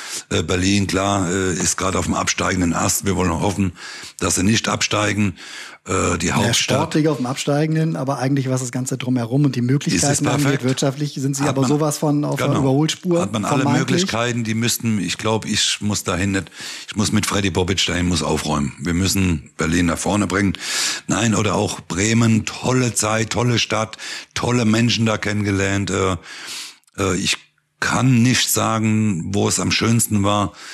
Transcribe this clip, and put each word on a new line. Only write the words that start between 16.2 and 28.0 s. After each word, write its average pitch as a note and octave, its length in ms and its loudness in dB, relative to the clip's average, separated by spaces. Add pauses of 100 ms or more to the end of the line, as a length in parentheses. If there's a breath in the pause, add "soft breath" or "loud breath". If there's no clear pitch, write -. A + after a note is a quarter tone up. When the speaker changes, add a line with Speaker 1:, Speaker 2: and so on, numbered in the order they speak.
Speaker 1:
nicht, G2 180 -2 (380 loud breath)
ich - 80 -10
muss G#2 160 0
mit G#2 140 2
Freddy G2+ 240 0
Bobic F2+ 360 0
dahin, F2 200 0
muss E2+ 160 0
aufräumen. D2+ 580 -2
Wir E2+ 140 -2
müssen F2+ 600 0
Berlin E2+ 300 0
nach D#2+ 120 0
vorne G2 280 0
bringen. F#2 280 0 (520 loud breath)
Nein, G#2+ 280 2
oder G2+ 200 0
auch G2+ 260 -2
Bremen, A2 640 2
tolle B2 500 0
Zeit, G#2+ 360 0
tolle A#2+ 280 0
Stadt, G#2+ 380 -2 (380 loud breath)
tolle A#2+ 300 0
Menschen A2+ 420 2
da G#2+ 120 2
kennengelernt. G2 720 0
Äh, F#2+ 260 2 (840 loud breath)
äh, F#2+ 180 0
ich - 200 -2 (420)
kann A#2+ 440 2